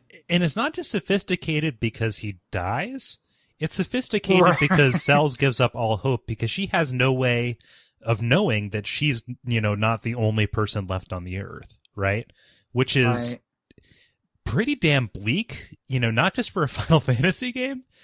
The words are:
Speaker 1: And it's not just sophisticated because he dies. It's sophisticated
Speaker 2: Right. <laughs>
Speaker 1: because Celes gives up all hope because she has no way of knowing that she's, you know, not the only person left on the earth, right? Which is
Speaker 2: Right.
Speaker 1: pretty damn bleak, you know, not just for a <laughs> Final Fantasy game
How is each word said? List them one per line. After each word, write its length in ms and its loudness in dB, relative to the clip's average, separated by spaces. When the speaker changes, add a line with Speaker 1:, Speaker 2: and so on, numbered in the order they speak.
Speaker 1:
And 160 2
it's 140 0
not 160 -2
just 180 -6
sophisticated 880 -2
because 380 -2
he 220 -10
dies. 680 -4
It's 180 -4
sophisticated 640 2
Speaker 2:
Right. 160 6
<laughs> 0 -
Speaker 1:
because 420 4
Celes 360 2
gives 240 2
up 140 2
all 220 0
hope 300 -2
because 240 -4
she 160 -4
has 240 0
no 220 2
way 440 0
of 200 0
knowing 500 2
that 160 -6
she's, 360 0
you 160 0
know, 140 2
not 260 0
the 140 -4
only 320 2
person 400 -2
left 260 -6
on 100 -8
the 160 -8
earth, 400 -14
right? 340 -2
Which 240 0
is 360 2
Speaker 2:
Right. 60 -12
Speaker 1:
pretty 320 -2
damn 320 2
bleak, 720 -6
you 120 -2
know, 120 2
not 220 2
just 180 -4
for 120 -2
a 40 0
<laughs> 20 -6
Final 300 2
Fantasy 520 0
game 320 -6